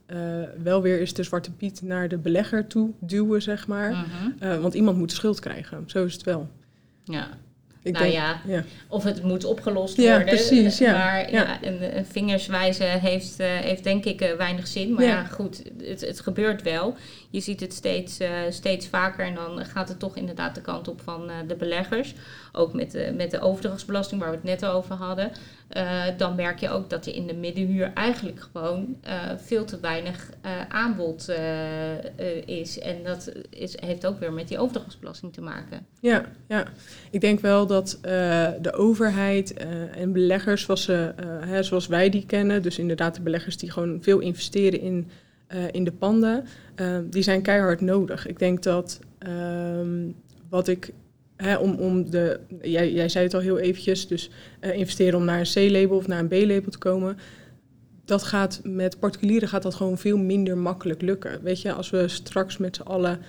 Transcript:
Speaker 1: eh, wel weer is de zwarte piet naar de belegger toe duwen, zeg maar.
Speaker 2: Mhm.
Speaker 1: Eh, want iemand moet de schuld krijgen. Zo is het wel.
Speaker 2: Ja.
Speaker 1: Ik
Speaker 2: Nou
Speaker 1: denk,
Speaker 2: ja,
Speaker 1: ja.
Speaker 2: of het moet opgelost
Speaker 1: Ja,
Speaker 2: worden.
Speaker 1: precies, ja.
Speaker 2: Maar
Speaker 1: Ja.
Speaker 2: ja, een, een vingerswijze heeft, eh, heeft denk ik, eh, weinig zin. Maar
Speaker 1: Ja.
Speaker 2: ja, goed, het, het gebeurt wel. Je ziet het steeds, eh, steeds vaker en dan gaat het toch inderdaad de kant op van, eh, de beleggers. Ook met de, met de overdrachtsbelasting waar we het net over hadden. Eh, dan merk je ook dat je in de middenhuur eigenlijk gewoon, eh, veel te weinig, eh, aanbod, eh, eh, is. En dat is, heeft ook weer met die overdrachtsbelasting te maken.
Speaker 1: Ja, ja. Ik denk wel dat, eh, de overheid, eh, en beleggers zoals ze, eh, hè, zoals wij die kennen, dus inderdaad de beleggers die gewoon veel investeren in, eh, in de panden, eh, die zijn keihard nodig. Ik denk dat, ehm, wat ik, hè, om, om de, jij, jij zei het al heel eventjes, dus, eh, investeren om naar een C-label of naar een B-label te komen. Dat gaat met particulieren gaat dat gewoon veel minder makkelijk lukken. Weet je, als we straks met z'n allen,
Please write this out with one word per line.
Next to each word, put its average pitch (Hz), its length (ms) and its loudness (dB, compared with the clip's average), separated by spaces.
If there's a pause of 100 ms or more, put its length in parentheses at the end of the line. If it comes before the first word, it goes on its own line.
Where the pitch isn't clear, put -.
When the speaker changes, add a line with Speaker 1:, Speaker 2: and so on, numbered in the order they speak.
Speaker 1:
eh, 175 120 -10 (460)
wel 185 180 4
weer 185 200 4
is 180 120 -2
de 180 100 -2
zwarte 175 280 -4
piet 196 300 -8
naar 180 260 -2
de 170 100 -2
belegger 196 500 2
toe 220 320 2
duwen, 208 420 2
zeg 208 260 -4
maar. 208 240 -2
Speaker 2:
Mhm. 175 120 -2 (360)
Speaker 1:
Eh, 185 220 0
want 180 120 0
iemand 202 240 6
moet 170 120 0
de - 60 -6
schuld 208 240 0
krijgen. - 460 -10
Zo 185 200 0
is 180 80 -4
het - 100 -14
wel. 165 240 -2 (560)
Speaker 2:
Ja. 147 240 -6 (540)
Speaker 1:
Ik 180 120 -4
Speaker 2:
Nou 170 120 4
Speaker 1:
denk, 165 120 4
Speaker 2:
ja, 160 300 -2
Speaker 1:
ja. 175 160 -2 (240)
Speaker 2:
of 208 160 -2
het 190 200 0
moet 185 220 0
opgelost 202 520 0
Speaker 1:
Ja, 233 180 8
Speaker 2:
worden. 190 200 6
Speaker 1:
precies, 220 420 6
ja. 247 160 8
Speaker 2:
Maar 190 380 2
Speaker 1:
Ja. 220 120 4
Speaker 2:
ja, - 240 -4
een, 180 300 -4
een 190 80 -2
vingerswijze 190 800 0
heeft, 185 560 0
eh, 185 80 0
heeft 180 360 0
denk 196 220 2
ik, 196 160 -2
eh, 170 160 2
weinig 180 300 -2
zin. 202 260 -2
Maar 240 100 6
Speaker 1:
Ja. 247 60 8
Speaker 2:
ja, 180 140 2
goed, - 400 -8 (200)
het, - 180 -10
het - 180 -6
gebeurt 208 420 0
wel. 170 340 -2 (340)
Je 190 100 -4
ziet 196 200 -6
het 185 140 -8
steeds, 180 460 -4
eh, 180 100 -2 (200)
steeds 185 380 -2
vaker 185 380 0
en 180 100 -6
dan 170 300 -8
gaat 185 240 -6
het 185 100 -10
toch 196 180 -6
inderdaad 170 380 -6
de 180 60 -14
kant - 260 -8
op 170 140 -10
van, 170 280 -8
eh, 170 60 -8 (120)
de 170 80 -4
beleggers. 180 600 -2 (360)
Ook - 220 2
met - 180 -4
de, - 260 -4
met 175 140 -2
de - 80 -2
overdrachtsbelasting 196 840 -2
waar 165 80 -4
we 160 60 -4
het 165 100 -8
net 185 200 -2
over 185 300 -2
hadden. 185 360 -4 (380)
Eh, 180 340 -2 (140)
dan 180 180 0
merk 175 240 -2
je - 100 -4
ook 190 200 -4
dat 170 160 -6
je - 100 -8
in 175 120 -6
de 165 60 -6
middenhuur 185 600 -2
eigenlijk 220 580 -4
gewoon, 180 500 -4
eh, 185 180 -8 (180)
veel 220 280 -2
te 185 140 -12
weinig, 170 500 -6 (120)
eh, 190 100 -8 (180)
aanbod, 185 600 -2
eh, 160 640 -4
eh, 151 80 -8 (440)
is. 170 340 -8
En 175 240 -6
dat 180 280 -8 (180)
is, - 320 -10
heeft 175 240 -4
ook 196 140 -2
weer 165 140 -4
met 165 140 -8
die - 120 -6
overdrachtsbelasting - 720 -6
te - 80 -16
maken. - 440 -12 (160)
Speaker 1:
Ja, 233 240 4 (220)
ja. 214 180 0 (460)
Ik 196 100 0
denk 208 180 6
wel 202 280 6
dat, 190 340 2
eh, 175 460 2 (140)
de 170 120 -2
overheid, 196 800 4
eh, 165 440 -8
en 180 140 -2
beleggers 190 520 4
zoals 190 200 0
ze, 170 320 2
eh, 180 100 -12 (140)
hè, 185 240 0
zoals 185 240 0
wij 175 220 6
die 196 160 0
kennen, 202 360 2
dus 175 180 -2
inderdaad 165 360 0
de 180 60 -10
beleggers 170 360 -2
die 175 140 -8
gewoon 170 300 -2
veel 196 180 6
investeren 185 640 0
in, 180 260 -2 (400)
eh, 185 100 -8 (140)
in 180 120 0
de 170 80 0
panden, 220 540 4 (300)
eh, 180 220 -2 (120)
die 185 140 0
zijn 190 180 4
keihard 190 400 4
nodig. 190 460 2
Ik 170 120 -8
denk 180 240 2
dat, 175 360 0 (200)
ehm, 175 880 -4 (420)
wat 180 180 0
ik, 180 240 -2 (440)
hè, 196 200 2
om, 196 200 2
om 185 340 2
de, 170 300 2 (220)
jij, 170 300 2
jij 170 180 2
zei 180 160 4
het 180 80 0
al 185 60 2
heel 185 200 2
eventjes, 185 480 0
dus, - 220 -4 (300)
eh, 196 180 -4
investeren 180 420 4
om 175 60 4
naar 175 140 2
een 196 300 4
C-label 196 280 6
of 190 100 0
naar 175 120 0
een 165 80 2
B-label 196 440 4
te - 60 -12
komen. 185 400 0 (880)
Dat 202 180 2
gaat 196 400 0
met 185 360 -2
particulieren 208 480 2
gaat 196 160 -2
dat 190 120 -2
gewoon 185 220 0
veel 208 200 2
minder 190 400 2
makkelijk 175 440 -2
lukken. 196 420 -2
Weet 180 180 -2
je, 202 120 -2
als - 160 -6
we 180 180 2
straks - 500 -2
met 185 180 -2
z'n - 60 -10
allen, 180 480 0